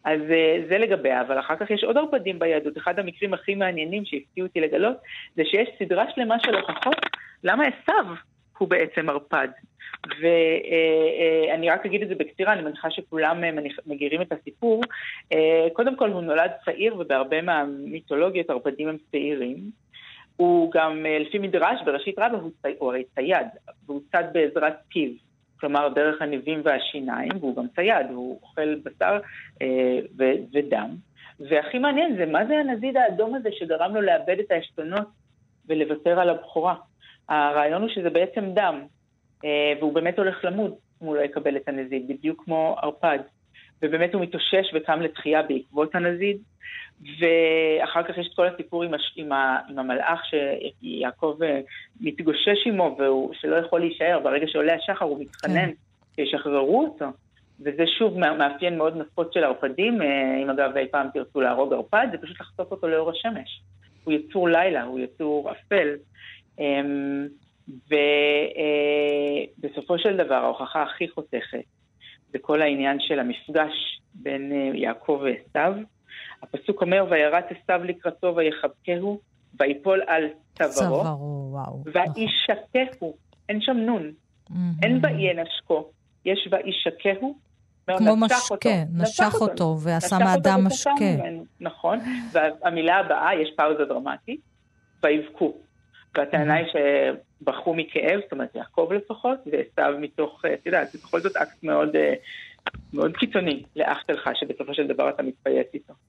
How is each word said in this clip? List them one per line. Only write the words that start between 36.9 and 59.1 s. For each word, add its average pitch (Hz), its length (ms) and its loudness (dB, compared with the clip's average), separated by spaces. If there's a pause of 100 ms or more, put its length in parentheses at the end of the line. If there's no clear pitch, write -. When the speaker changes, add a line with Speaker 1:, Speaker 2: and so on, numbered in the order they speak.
Speaker 1:
הרעיון 151 520 2
הוא 226 80 -2
שזה 175 200 -2
בעצם 185 440 0
דם, 175 280 2 (640)
אה, 147 340 2
והוא 151 140 0
באמת 170 260 2
הולך 190 260 0
למות 190 260 -2 (300)
אם 160 60 -8
הוא 151 80 -2
לא 147 60 2
יקבל 143 360 -2
את - 100 -6
הנזיד, 135 400 -6
בדיוק 151 380 -4
כמו 160 360 0
ערפד. 151 380 -2 (600)
ובאמת 160 320 0
הוא 196 80 0
מתאושש 185 520 0
וקם 160 280 0
לתחייה 156 400 0
בעקבות 147 540 -2
הנזיד, 180 420 0 (640)
ואחר 160 1000 2
כך 175 140 -6
יש 175 100 -6
את - 80 -14
כל 180 120 4
הסיפור 175 360 -4
עם 170 100 -4
הש-, 147 220 -4
עם 151 160 -8
ה-, 135 260 2 (120)
עם 139 100 -8
המלאך 131 460 -2
שיעקב, 151 1160 -4
אה, 143 160 0 (420)
מתגושש 160 640 0
עמו, 180 320 2
והוא, 135 340 2
שלא 156 220 -2
יכול 170 240 2
להישאר, 165 440 0
ברגע 143 240 0
שעולה 156 280 2
השחר 190 300 -4
הוא 143 160 -4
מתחנן 175 440 -2
Speaker 2:
כן. 165 60 -4 (440)
Speaker 1:
שישחררו 147 680 2
אותו, 302 220 -6 (540)
וזה 143 240 -2 (140)
שוב 202 220 2
מא-, 156 180 2
מאפיין 165 400 0
מאוד 160 200 0
נפוץ 165 360 -6